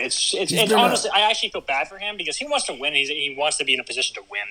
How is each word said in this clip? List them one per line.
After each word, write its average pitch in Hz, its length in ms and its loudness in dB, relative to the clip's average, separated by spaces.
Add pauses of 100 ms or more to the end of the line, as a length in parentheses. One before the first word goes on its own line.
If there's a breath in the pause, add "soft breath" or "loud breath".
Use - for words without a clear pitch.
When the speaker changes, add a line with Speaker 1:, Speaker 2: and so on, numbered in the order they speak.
Speaker 1:
it's, - 280 0
it's, 170 180 -2
Speaker 2:
he's 175 100 4
Speaker 1:
it's 208 100 4
Speaker 2:
been 214 80 6
a - 20 8
Speaker 1:
honestly, 240 320 4
I 202 160 4
actually 214 200 0
feel 180 120 -8
bad - 260 -2
for 196 100 -16
him 208 200 -6
because 156 200 -6
he 262 100 -6
wants 285 200 0
to 175 60 -4
win. 143 200 -2
He's, 139 160 2
he 143 280 -4
wants 147 200 2
to 147 80 -2
be 139 80 4
in 123 60 2
a 120 40 -8
position - 320 -4
to - 140 -12
win, 202 220 -6